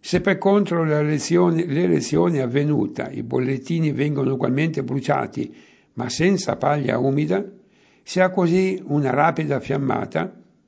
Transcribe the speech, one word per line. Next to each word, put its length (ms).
Se 140
per 180
contro 460
la 160
elezione, 640
l'elezione 760
è 40
avvenuta, 680
i 140
bollettini 680
vengono 440
ugualmente 500
bruciati, 680
ma 140
senza 460
paglia 440
umida, 460
si 160
ha 100
così 560
una 240
rapida 480
fiammata 760